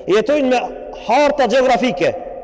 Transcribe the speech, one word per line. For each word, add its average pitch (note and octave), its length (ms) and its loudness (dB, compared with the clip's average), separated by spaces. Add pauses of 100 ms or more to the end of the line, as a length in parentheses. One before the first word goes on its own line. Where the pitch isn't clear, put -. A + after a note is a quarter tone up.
(120)
jetojnë B3+ 400 2
me B3 80 0 (480)
harta C#4+ 420 2
gjeografike, B3 600 2 (320)